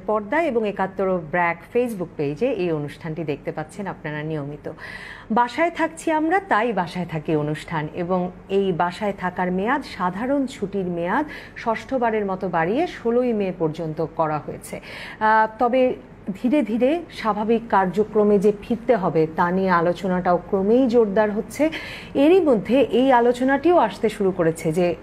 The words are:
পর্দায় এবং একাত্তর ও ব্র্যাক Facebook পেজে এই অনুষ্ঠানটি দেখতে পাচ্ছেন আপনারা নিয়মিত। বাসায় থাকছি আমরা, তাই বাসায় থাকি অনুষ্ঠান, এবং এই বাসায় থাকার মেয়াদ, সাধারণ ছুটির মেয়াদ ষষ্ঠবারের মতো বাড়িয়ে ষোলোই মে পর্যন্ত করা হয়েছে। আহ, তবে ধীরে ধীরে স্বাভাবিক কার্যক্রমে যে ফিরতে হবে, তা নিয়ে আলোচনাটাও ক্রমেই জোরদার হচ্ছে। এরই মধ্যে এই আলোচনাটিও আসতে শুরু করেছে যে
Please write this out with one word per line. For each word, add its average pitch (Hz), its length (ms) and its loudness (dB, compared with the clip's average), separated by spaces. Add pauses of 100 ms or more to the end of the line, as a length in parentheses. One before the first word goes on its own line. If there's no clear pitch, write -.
পর্দায় 220 400 0
এবং 226 220 0
একাত্তর 196 400 -2
ও 185 100 0
ব্র্যাক 170 440 0 (120)
Facebook 233 320 -2 (100)
পেজে 147 300 -2
এই 190 260 -2
অনুষ্ঠানটি 156 520 -6
দেখতে 147 280 -6
পাচ্ছেন 160 340 -10
আপনারা 151 360 -8
নিয়মিত। 151 500 -8 (580)
বাসায় 240 400 2
থাকছি 320 400 -4
আমরা, 320 300 2
তাই 233 320 0
বাসায় 180 340 -4
থাকি 160 300 -2
অনুষ্ঠান, 151 580 -4
এবং 180 360 -2 (180)
এই 196 240 2
বাসায় 180 400 -2
থাকার 180 400 -2
মেয়াদ, 226 320 0
সাধারণ 247 600 -2
ছুটির 196 380 -6
মেয়াদ 180 420 -2 (300)
ষষ্ঠবারের 220 680 -2
মতো 190 220 -4
বাড়িয়ে 180 380 0
ষোলোই 247 460 0
মে 202 260 0
পর্যন্ত 160 480 -2 (100)
করা 151 220 0
হয়েছে। - 420 -10 (400)
আহ, 220 380 4
তবে 254 360 4 (480)
ধীরে 269 200 4
ধীরে 247 400 2 (100)
স্বাভাবিক 220 560 0
কার্যক্রমে 208 680 4
যে 202 140 4 (100)
ফিরতে 240 340 0
হবে, 165 300 2 (100)
তা 175 140 2
নিয়ে 190 200 2
আলোচনাটাও 180 680 2
ক্রমেই 208 520 2
জোরদার 214 420 4
হচ্ছে। 247 400 -2 (440)
এরই 320 260 6
মধ্যে 254 400 4
এই 254 320 4
আলোচনাটিও 262 680 4
আসতে 226 300 2
শুরু 196 220 0
করেছে 165 420 0
যে 175 300 2